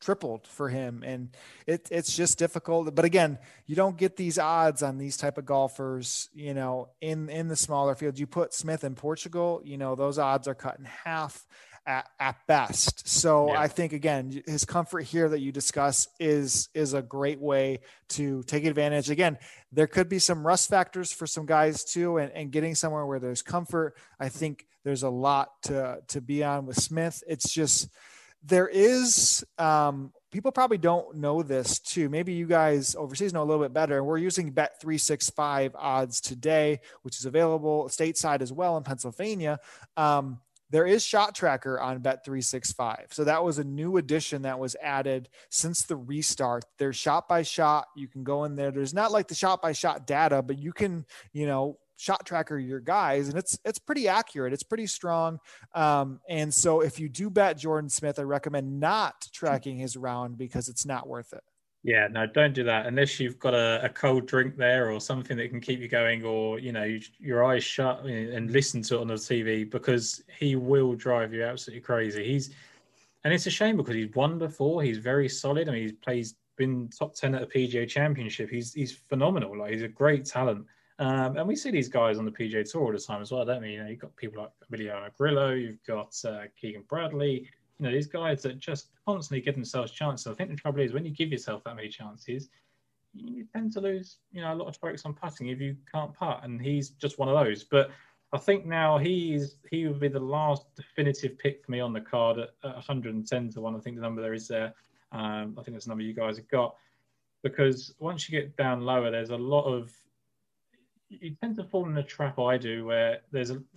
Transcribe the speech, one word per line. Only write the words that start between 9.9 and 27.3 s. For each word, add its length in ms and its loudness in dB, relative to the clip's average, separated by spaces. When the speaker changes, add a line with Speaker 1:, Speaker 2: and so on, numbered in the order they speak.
Speaker 1:
those 240 0
odds 300 2
are 80 -4
cut 240 -8
in 60 -16
half 600 -8
at, 200 -2
at 160 -2
best. 640 2
So 400 6
Speaker 2:
Yeah. 120 2
Speaker 1:
I 80 4
think, 260 -2
again, 520 -2
his 200 -2
comfort 360 -2
here 280 2
that 100 0
you 120 -4
discuss 540 2
is, 540 2
is 180 0
a 80 0
great 400 -4
way 400 2
to 320 -2
take 240 0
advantage. 420 2
Again, 300 2
there 140 6
could 200 2
be 120 -2
some 280 2
rust 220 4
factors 440 2
for 140 -8
some 200 -6
guys 380 4
too, 340 0
and, 140 -2
and 180 -8
getting 240 0
somewhere 320 -2
where 120 -2
there's 220 -4
comfort, 540 -2
I 80 -4
think 380 -6
there's 180 -2
a 60 2
lot 540 2
to, 460 -4
to 120 -6
be 240 -2
on 220 0
with 120 -6
Smith. 480 -2
It's 240 -4